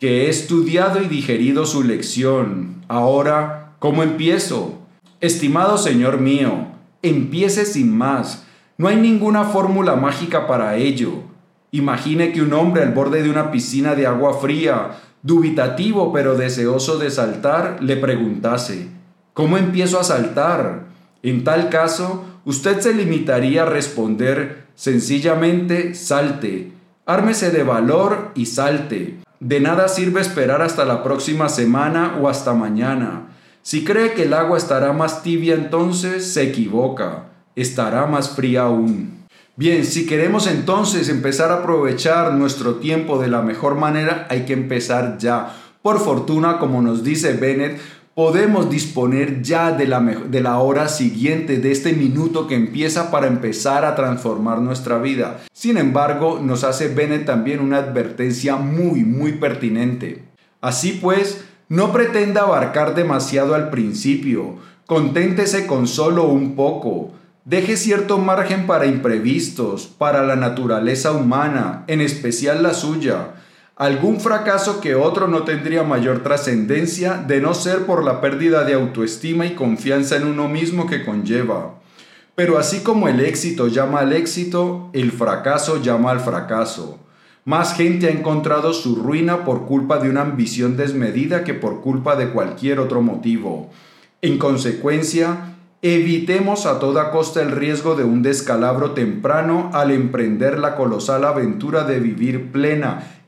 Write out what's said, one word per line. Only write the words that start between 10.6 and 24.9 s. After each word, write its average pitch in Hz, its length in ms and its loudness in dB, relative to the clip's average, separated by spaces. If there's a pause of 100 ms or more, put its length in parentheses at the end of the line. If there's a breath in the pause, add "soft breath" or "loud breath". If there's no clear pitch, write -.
ello. 123 340 0 (580)
Imagine 147 640 0
que 165 80 0
un 147 140 2
hombre 170 280 4
al 123 120 2
borde 139 280 2
de 151 60 2
una 151 220 0
piscina 135 440 0
de 139 120 2
agua 127 340 2
fría, 139 520 0 (300 loud breath)
dubitativo 165 920 2
pero 135 200 2
deseoso 127 600 0
de 147 140 -2
saltar, 143 720 0
le 135 140 2
preguntase, 117 920 -2 (460)
"¿Cómo 160 240 2
empiezo 180 420 2
a 180 40 0
saltar?". 139 840 0 (360 loud breath)
En 123 220 0
tal 165 240 2
caso, 165 560 0 (220 loud breath)
usted 196 340 0
se 220 140 2
limitaría 156 680 2
a - 20 2
responder 131 960 -2 (100)
sencillamente, 165 1200 0